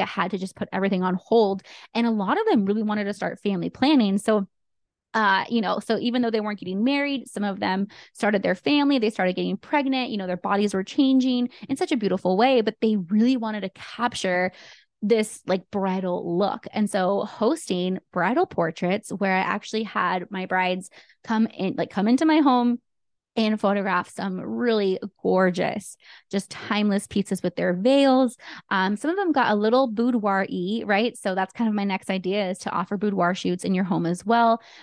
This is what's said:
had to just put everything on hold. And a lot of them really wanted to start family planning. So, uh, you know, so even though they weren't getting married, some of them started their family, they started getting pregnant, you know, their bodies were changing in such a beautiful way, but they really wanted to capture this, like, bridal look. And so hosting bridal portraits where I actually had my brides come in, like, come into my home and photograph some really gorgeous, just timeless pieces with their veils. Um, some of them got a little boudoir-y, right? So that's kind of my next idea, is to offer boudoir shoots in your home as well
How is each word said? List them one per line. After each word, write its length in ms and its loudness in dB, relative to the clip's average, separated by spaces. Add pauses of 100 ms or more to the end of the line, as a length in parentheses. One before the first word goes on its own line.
had 240 -4
to 60 -4
just 180 -8
put 160 -8
everything 320 0
on 180 0
hold. 400 2 (320)
And 140 0
a 40 2
lot 280 0
of 60 0
them 180 4
really 180 0
wanted 220 -2
to 100 -4
start 280 -6
family 280 -2
planning. 500 4
So, 280 0 (680)
uh, 360 2
you 100 0
know, 200 0
so 180 -2
even 240 0
though 80 2
they 100 0
weren't 200 -6
getting 260 -4
married, 420 -2
some 160 -6
of 160 -4
them 280 0 (260)
started 280 0
their 140 0
family, 440 2
they 100 0
started 260 -2
getting 220 -2
pregnant, 540 -2
you 60 -4
know, 100 -6
their 100 -4
bodies 360 0
were 120 0
changing 640 2 (180)
in 80 -4
such 160 -2
a 60 0
beautiful 400 0
way, 240 4
but 180 -2
they 160 2
really 400 2
wanted 260 -4
to 80 -6
capture 840 -2 (480)
this, 440 0
like, 260 -2
bridal 640 -2
look. 340 -2
And 180 0
so 360 0
hosting 720 -2 (140)
bridal 320 2
portraits 640 -2
where 260 -2
I 60 2
actually 420 -4
had 480 -2
my 140 -6
brides 440 -2 (360)
come 220 0
in, 300 -4
like, 120 -2
come 180 -2
into 180 2
my 120 4
home 420 4 (580)
and 220 0
photograph 500 0
some 300 -6
really 580 -2 (240)
gorgeous, 760 0 (340)
just 180 -4
timeless 560 -2
pieces 380 -4
with 140 -2
their 160 0
veils. 640 4 (320)
Um, 260 0
some 160 -2
of 60 -2
them 160 0
got 180 2
a 40 2
little 360 2
boudoir-y, 920 0
right? 320 0
So 180 -4
that's 160 -2
kind 160 -2
of 60 0
my 100 -2
next 260 -4
idea, 400 -2
is 100 -6
to 100 -8
offer 260 -4
boudoir 400 0
shoots 300 -4
in 100 0
your 80 2
home 220 0
as 200 -4
well 360 2 (220)